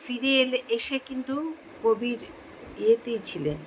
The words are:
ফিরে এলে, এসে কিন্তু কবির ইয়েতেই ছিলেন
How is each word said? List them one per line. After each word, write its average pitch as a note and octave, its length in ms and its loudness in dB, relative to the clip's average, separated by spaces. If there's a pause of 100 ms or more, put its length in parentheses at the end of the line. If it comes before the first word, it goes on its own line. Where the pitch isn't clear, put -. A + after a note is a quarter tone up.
ফিরে C4 340 4
এলে, B3+ 280 2
এসে A#3 300 0
কিন্তু C#4 540 -4 (300)
কবির A3+ 340 2 (600)
ইয়েতেই A3+ 460 2
ছিলেন D3+ 440 -4